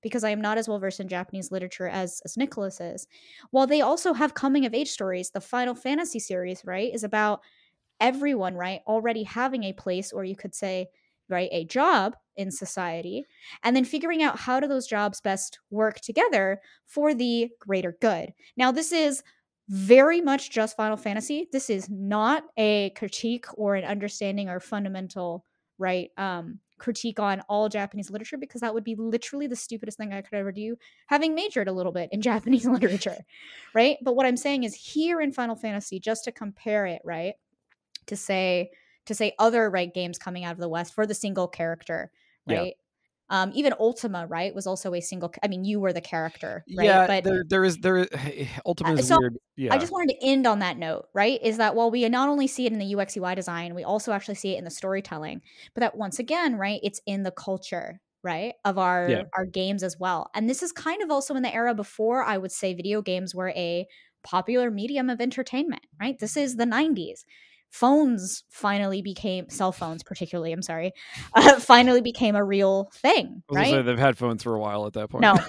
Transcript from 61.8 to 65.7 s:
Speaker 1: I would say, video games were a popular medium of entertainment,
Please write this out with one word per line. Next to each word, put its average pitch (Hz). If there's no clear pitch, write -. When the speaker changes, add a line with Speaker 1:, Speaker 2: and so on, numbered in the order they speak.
Speaker 1:
I 202
would 190
say, 185
video 202
games 180
were 185
a 175
popular 233
medium 254
of 247
entertainment, 254